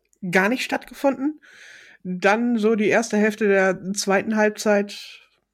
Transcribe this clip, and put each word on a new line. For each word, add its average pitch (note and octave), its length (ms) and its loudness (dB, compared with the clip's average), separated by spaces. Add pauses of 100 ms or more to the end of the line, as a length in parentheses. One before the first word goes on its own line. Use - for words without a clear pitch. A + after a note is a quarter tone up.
(320)
gar F#3+ 180 4
nicht B3 140 -2
stattgefunden. C4+ 800 -4 (600)
Dann G3+ 540 0
so G#3+ 180 2
die G#3 120 0
erste G#3 300 2
Hälfte G#3+ 300 2
der F#3+ 460 0
zweiten G3+ 420 -2
Halbzeit, G#3 840 -2 (320)